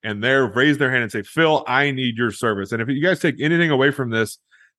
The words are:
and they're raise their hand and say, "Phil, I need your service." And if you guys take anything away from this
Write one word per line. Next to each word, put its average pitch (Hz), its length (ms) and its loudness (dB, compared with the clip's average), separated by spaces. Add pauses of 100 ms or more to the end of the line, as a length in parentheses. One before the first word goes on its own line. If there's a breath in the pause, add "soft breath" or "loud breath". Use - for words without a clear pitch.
and 104 200 -6
they're 131 240 2
raise 127 300 2
their 135 120 0
hand 127 140 0
and 107 80 -6
say, 110 100 -6
"Phil, 156 460 0
I 139 240 2
need 127 260 -4
your 117 140 0
service." 98 400 -4
And 113 100 -4
if 113 80 -4
you 139 120 -2
guys 180 180 0
take 156 200 0
anything 170 320 0
away 139 200 4
from 131 180 -4
this 113 300 -2 (400 soft breath)